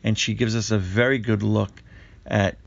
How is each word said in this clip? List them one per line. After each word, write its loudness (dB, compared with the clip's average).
and 0
she -2
gives 0
us -2
a 2
very 2
good 0
look -2
at 0